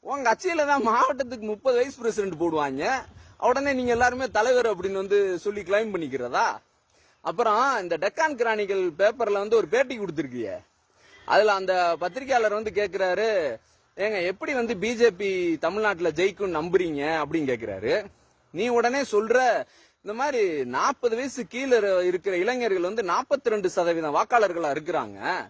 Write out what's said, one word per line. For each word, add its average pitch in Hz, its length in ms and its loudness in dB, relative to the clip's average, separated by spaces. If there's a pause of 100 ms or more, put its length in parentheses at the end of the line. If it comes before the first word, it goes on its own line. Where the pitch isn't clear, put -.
உங்க 277 180 -6
கட்சியில 302 440 0
தான் 277 200 2
மாவட்டத்துக்கு 247 600 0
முப்பது 214 300 0
வைஸ் 254 240 0
பிரசிடென்ட் 202 380 -2
போடுவாங்க, 151 440 0 (560)
உடனே 277 340 2
நீங்க 247 200 0
எல்லாருமே 247 380 2
தலைவர் 233 400 2
அப்படின்னு 190 300 -4
வந்து 196 180 2 (200)
சொல்லி 202 240 -6
கிளைம் 202 300 0
பண்ணிக்கிறதா? 139 520 -2 (800)
அப்புறம் 214 400 2 (140)
இந்த 180 180 -2
டெக்கான் 269 400 0
கிரானிக்கல் 208 480 0 (140)
பேப்பர்ல 208 440 2
வந்து 214 140 2
ஒரு 190 120 4
பேட்டி 247 300 0
கொடுத்திருக்கியே, 135 560 -6 (760)
அதுல 208 240 6
அந்த 190 220 0 (240)
பத்திரிகையாளர் 214 600 0
வந்து 214 160 -6
கேக்குறாரு, 190 540 0 (680)
"ஏங்க, 202 280 -2
எப்படி 196 300 -4
வந்து 233 220 -2
பி 214 180 -2
ஜே 226 160 6
பி 196 200 -4 (280)
தமிழ்நாட்டுல 180 520 0
ஜெயிக்கும்னு 185 480 -2
நம்புறீங்க?" 170 440 0 (160)
அப்படின்னு 147 320 -2
கேக்குறாரு. 110 440 -2 (600)
நீ 190 140 -2
உடனே 240 340 0
சொல்ற, 220 340 2 (680)
இந்த 208 120 -8
மாதிரி 262 260 0 (220)
நாற்பது 220 520 0
வயசு 247 300 -4
கீழே 254 320 0
இரு-, 190 260 2
இருக்கிற 180 320 0
இளைஞர்கள் 196 520 0
வந்து 226 140 -2
நாற்பத்திரெண்டு 214 640 0
சதவீதம் 165 500 0
வாக்காளர்களா 180 560 2
இருக்கிறாங்க, 143 460 -4 (320)